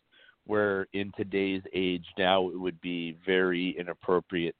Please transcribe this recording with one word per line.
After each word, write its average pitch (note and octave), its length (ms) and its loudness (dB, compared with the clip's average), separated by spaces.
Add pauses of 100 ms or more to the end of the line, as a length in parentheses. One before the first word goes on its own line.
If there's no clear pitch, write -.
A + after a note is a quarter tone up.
(460)
where G2+ 480 2
in G2+ 200 -2
today's G2 480 0 (120)
age F2+ 320 0 (100)
now F#2 320 4
it F2 100 -6
would F2+ 220 -4
be E2+ 460 -6
very F#2 520 2
inappropriate E2+ 800 -2